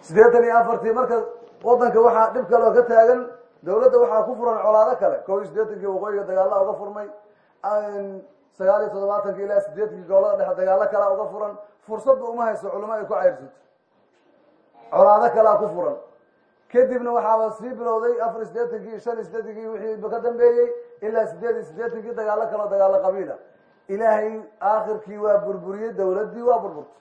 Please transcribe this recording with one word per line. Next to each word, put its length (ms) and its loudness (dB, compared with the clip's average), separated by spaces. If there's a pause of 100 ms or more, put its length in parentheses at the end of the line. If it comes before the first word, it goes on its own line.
Siddeetan 420 6
iyo 140 4
afartii 360 0
marka 220 0 (480)
waddanka 380 4
waxaa 320 4
dhib 160 -4
kale 160 4
oo 80 4
ka 100 6
taagan, 380 6 (420)
dowladda 360 4
waxaa 260 2
ku 100 -6
furan 260 -2
colaado 380 4
kale. 260 0
Kow 120 -2
iyo 80 -6
siddeetankii 420 -6
waqooyiga 400 -4
dagaalla 360 0
uga 100 -2
furmay, 340 -12 (560)
aan 580 -6 (380)
sagaal 220 4
iyo 100 -2
toddobaatankii 540 -4
ilaa 160 0
siddeetankii 460 -8
gobollada 300 2
dhexe 180 -2
dagaallo 360 2
kalaa 220 0
uga 180 -4
furan. 220 -8 (340)
Fursadba 420 -2
uma 160 -6
hayso 240 -6
culimo 240 -8
ay 120 -8
ku 80 -6
cayrsato. 340 0 (1400)
Colaado 440 6
kalaa 220 4
ku 100 -2
furan. 300 -6 (720)
Kadibna 400 0
waxaaba 400 0
sii 220 -12
bilowday 480 -2
afar 200 -4
iyo 40 -8
siddeetankii, 540 -8
shan 160 -6
iyo 80 -10
siddeetankii 440 -10
wixii 420 -8
ka 100 -6
dambeeyey, 500 2 (320)
ilaa 260 -2
siddeed 280 -6
iyo 80 -8
siddeetankii 500 -10
dagaallo 380 -4
kaloo 180 -6
dagaalla 320 4
qabiila. 340 -4 (520)
Ilaahay 540 0 (200)
aakhirkii 560 -4
waa 200 2
burburiyey, 560 -6
dowladdii 480 -4
waa 180 2
burburtay. 420 -12